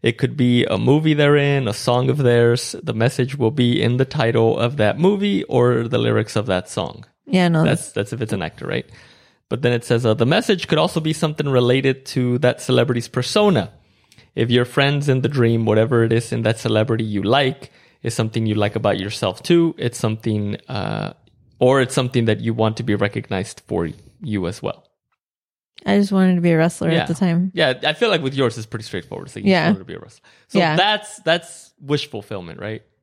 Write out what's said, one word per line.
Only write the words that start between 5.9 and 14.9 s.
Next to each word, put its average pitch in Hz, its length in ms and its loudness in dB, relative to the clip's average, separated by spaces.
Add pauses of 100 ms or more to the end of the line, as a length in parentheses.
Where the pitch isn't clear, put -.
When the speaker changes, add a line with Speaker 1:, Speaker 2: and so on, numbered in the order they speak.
Speaker 1:
lyrics 113 380 0
of 107 100 -2
that 92 240 -2
song. - 360 -8 (200)
Speaker 2:
Yeah, 185 240 2
no, 160 140 2
Speaker 1:
That's, - 180 0
Speaker 2:
that's - 120 -14
Speaker 1:
that's 104 200 -4
if 113 80 -6
it's 107 120 -4
an 95 100 -6
actor, - 240 -10
right? 107 180 -4 (640)
But 123 140 -4
then 120 100 2
it 120 100 -2
says, 120 220 0
uh, 110 80 4
"The 113 140 2
message 180 400 0
could 156 100 2
also 165 220 0
be 156 140 -2
something 151 360 -4
related 131 640 2
to 123 260 0
that 123 220 0
celebrity's 123 460 0
persona." 165 640 2 (640)
If 117 160 0
your 120 140 4
friend's 143 440 0